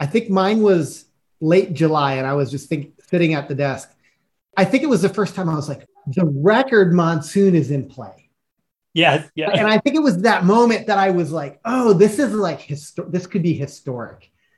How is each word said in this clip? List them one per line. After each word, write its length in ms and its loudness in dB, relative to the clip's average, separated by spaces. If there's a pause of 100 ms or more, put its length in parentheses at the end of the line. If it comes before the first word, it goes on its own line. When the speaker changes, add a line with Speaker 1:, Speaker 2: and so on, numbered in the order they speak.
Speaker 1:
I 60 -4
think 240 -2
mine 320 2
was 420 0 (360)
late 340 2
July 400 0
and 120 -4
I 60 -2
was 180 -2
just 180 -10
think-, 260 -8 (120)
sitting 280 0
at 140 -6
the 60 -6
desk. 360 -4 (640)
I 80 4
think 180 0
it 60 -2
was 140 2
the 80 2
first 240 -4
time 140 -4
I 60 -2
was 140 -4
like, 180 -10 (220)
"The 160 0
record 720 2
monsoon 600 2
is 160 0
in 180 -4
play." 420 -20 (640)
Speaker 2:
Yeah, 300 2 (100)
yeah. 160 -4
Speaker 1:
And 160 2
I 120 2
think 160 -2
it 80 0
was 200 0
that 220 2
moment 420 2
that 100 0
I 140 2
was 200 -2
like, 360 -8
"Oh, 260 2
this 260 4
is, 140 0
like, 300 -4
histo-, 500 -12
this 140 -6
could 160 -4
be 100 0
historic." 800 -10 (260)